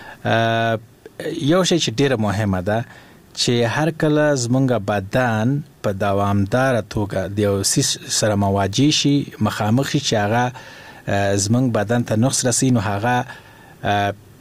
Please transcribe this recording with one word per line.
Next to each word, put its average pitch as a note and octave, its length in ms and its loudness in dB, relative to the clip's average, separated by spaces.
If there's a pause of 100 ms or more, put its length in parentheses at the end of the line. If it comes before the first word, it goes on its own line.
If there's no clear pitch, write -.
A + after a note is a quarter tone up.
(240)
آه، A2+ 540 2 (760)
یو F#3 120 4
شی E3 140 2
چې C#3+ 120 -2 (100)
ډېره C3+ 180 2
مهمه G2+ 420 0
ده، G#2 240 0 (520)
چې - 140 0 (260)
هر D#3 140 0
کله D3+ 440 2
زموږ B2+ 380 2
بدن A2 880 0 (200)
په G#2+ 100 -2
دوامداره G2+ 920 0 (100)
توګه G2+ 420 -4
د - 20 -2
یو G2+ 240 0
سیس - 360 -2 (100)
سره G#2+ 260 0
مواجه G2+ 560 2
شي، C#3+ 260 2 (240)
مخامخ A2 480 0
شي، - 120 0
چې - 140 -2
هغه، A2+ 380 0 (560)
آه، G2+ 280 2
زموږ A#2 440 2
بدن A#2 220 0
ته A2 140 -4
نقص B2+ 300 0
رسوي، B2+ 240 2
نو A#2+ 100 4
هغه، A2+ 440 -2 (600)
آه، G2+ 280 0 (280)